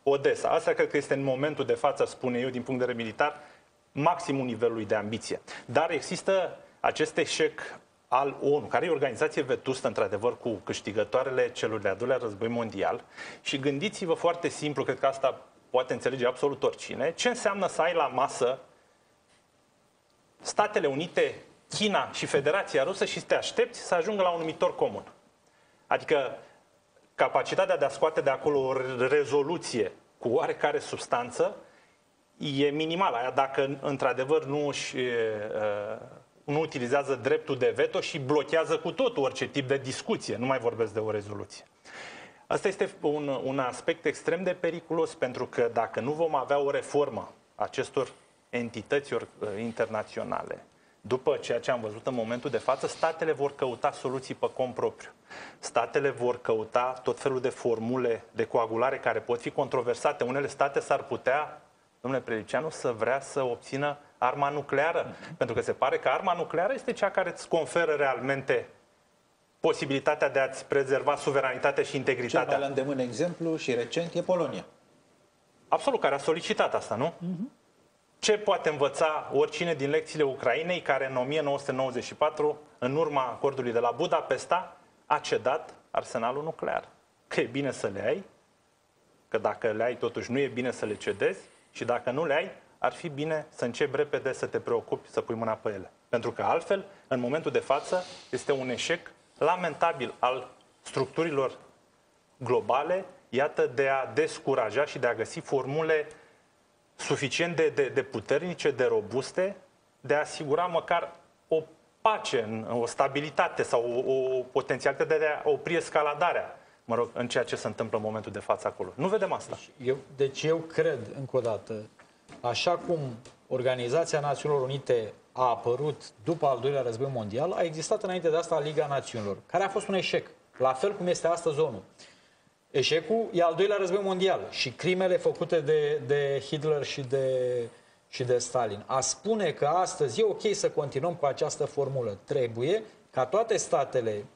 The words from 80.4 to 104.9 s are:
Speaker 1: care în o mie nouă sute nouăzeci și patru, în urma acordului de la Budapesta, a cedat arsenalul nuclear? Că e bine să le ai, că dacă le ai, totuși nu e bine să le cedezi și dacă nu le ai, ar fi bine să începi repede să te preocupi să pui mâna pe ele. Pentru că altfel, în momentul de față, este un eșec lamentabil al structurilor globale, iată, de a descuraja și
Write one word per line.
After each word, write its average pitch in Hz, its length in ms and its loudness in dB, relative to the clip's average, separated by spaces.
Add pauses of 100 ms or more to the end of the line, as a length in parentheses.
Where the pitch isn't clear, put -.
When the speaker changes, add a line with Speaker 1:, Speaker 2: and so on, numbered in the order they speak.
Speaker 1:
care 135 260 0
în 131 100 -4
o 123 60 2
mie 147 180 0
nouă 143 180 0
sute - 140 -4
nouăzeci 127 320 -2
și - 100 -10
patru, 151 440 2 (200)
în 131 180 0
urma 147 260 2
acordului 123 500 -2
de 113 60 2
la 120 120 4
Budapesta, 165 840 0 (300)
a 151 120 2
cedat 127 560 -2 (160)
arsenalul 123 520 -2
nuclear? - 460 -4 (380)
Că - 140 -2
e 143 40 2
bine 127 260 -2
să - 160 -4
le 98 200 -4
ai, 180 180 0 (1040)
că 117 100 -2
dacă 107 300 0
le 107 140 0
ai, 120 140 0
totuși 113 340 -4
nu 123 80 0
e 139 80 2
bine 120 240 -2
să 113 160 -4
le 104 80 -4
cedezi 123 460 -2 (300)
și - 140 -10
dacă 120 260 0
nu 143 140 -2
le 143 100 0
ai, 180 160 0 (280)
ar - 140 0
fi - 160 -10
bine 151 400 -4
să - 160 -6
începi 127 320 -2
repede 139 360 0
să 123 140 -2
te 117 140 -2
preocupi - 500 -2
să - 100 0
pui 117 140 -4
mâna 113 180 0
pe 107 160 -4
ele. 98 220 -6 (180)
Pentru 117 240 0
că 113 100 -4
altfel, 165 420 2 (240)
în 127 120 0
momentul 147 300 0
de 123 80 2
față, 151 460 0 (260)
este 131 220 -2
un 131 160 0
eșec 143 420 -2 (280)
lamentabil 160 800 0
al 127 320 0 (320)
structurilor 139 760 -2 (800)
globale, 127 680 2 (240)
iată, 147 460 2
de 135 140 4
a 135 260 0
descuraja 131 680 2
și - 140 -6